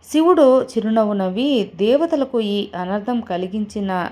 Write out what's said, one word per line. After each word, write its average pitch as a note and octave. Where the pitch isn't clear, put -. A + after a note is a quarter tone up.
శివుడు D4
చిరునవ్వు A3
నవ్వి, G3+
"దేవతలకు C4
ఈ G3+
అనర్థం G#3
కలిగించిన F#3+